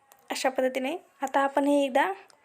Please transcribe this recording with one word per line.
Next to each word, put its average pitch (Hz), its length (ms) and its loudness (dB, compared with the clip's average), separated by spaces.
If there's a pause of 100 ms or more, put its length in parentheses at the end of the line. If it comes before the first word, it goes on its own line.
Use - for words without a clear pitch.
(300)
अशा 285 200 -2
पद्धतीने. 262 460 -2 (260)
आता 269 180 0
आपण 277 280 2
हे 285 160 4
एकदा 277 280 0 (340)